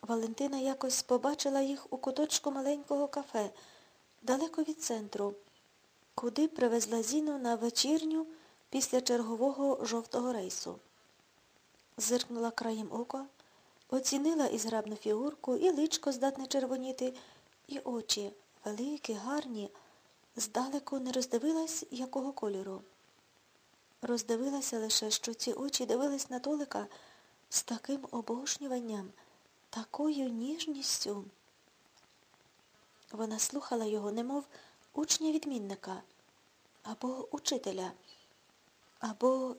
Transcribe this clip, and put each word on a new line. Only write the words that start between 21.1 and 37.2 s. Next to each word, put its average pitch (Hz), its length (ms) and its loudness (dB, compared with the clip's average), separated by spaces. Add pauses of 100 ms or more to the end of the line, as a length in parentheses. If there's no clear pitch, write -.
роздивилась, 294 800 0
якого 262 420 -4
кольору. 196 500 -4 (1200)
Роздивилася 240 760 0
лише, 220 320 2
що 233 240 -2
ці - 180 -2
очі 269 340 -2
дивились 269 440 2
на 247 100 -4
Толика 277 460 -2 (600)
з - 140 0
таким 262 480 -6
обожнюванням, 233 1000 -4 (580)
такою 277 580 0
ніжністю. 269 960 -2 (1900)
Вона 220 260 -4
слухала 240 460 0
його, 208 280 0
немов 254 320 -2 (480)
учня-відмінника, 277 1120 0 (800)
або 254 480 -4